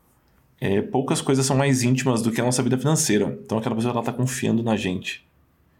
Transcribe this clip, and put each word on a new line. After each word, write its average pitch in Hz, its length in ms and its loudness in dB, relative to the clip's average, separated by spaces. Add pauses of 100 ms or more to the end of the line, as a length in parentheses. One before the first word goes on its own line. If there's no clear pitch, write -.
(600)
É, 98 220 0
poucas 135 400 -2
coisas 135 240 2
são 135 100 0
mais 135 280 2
íntimas 127 380 2
do 113 100 0
que 117 100 -2
a - 20 0
nossa 127 200 0
vida 127 140 2
financeira. 127 680 2
Então 107 120 -2
aquela 113 180 -2
pessoa, 117 180 0
ela 117 100 0
tá 120 100 -2
confiando 113 500 0
na 113 120 0
gente. 92 500 -6 (540)